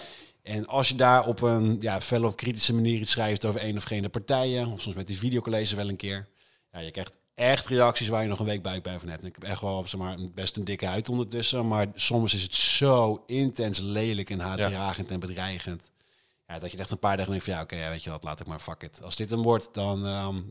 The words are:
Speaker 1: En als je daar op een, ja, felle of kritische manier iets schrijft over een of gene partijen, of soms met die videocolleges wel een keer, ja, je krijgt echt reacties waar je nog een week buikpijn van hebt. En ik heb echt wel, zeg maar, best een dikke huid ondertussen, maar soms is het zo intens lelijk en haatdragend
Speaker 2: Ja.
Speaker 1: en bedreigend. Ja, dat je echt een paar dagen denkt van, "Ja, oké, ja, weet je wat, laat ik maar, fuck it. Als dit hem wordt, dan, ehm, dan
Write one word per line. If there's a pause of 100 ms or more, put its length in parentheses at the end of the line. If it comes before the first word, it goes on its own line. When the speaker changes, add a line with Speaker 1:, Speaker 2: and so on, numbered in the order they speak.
(420)
Speaker 1:
En
als
je
daar
op
een,
ja,
felle
of
kritische
manier
iets
schrijft
over
een
of
gene
partijen,
of
soms
met
die
videocolleges
wel
een
keer, (440)
ja,
je
krijgt (180)
echt
reacties
waar
je
nog
een
week
buikpijn
van
hebt.
En
ik
heb
echt
wel,
zeg
maar, (160)
best
een
dikke
huid
ondertussen,
maar
soms
is
het
zo
intens
lelijk
en
haatdragend
Speaker 2:
Ja.
Speaker 1:
en
bedreigend. (560)
Ja,
dat
je
echt
een
paar
dagen
denkt
van,
"Ja,
oké,
ja,
weet
je
wat,
laat
ik
maar,
fuck
it.
Als
dit
hem
wordt,
dan,
ehm,
dan